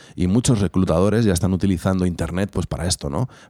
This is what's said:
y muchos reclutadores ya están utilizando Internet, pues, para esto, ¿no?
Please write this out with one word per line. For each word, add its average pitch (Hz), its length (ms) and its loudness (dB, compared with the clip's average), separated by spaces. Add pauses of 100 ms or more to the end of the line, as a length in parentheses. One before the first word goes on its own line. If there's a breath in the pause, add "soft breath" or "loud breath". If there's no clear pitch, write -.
(160 loud breath)
y 90 120 0
muchos 110 340 2
reclutadores 95 640 2
ya 95 80 4
están 90 200 0
utilizando 92 520 0
Internet, 87 480 -4
pues, 87 140 -4
para 73 200 -6
esto, 73 220 -4
¿no? 92 200 -4 (200 loud breath)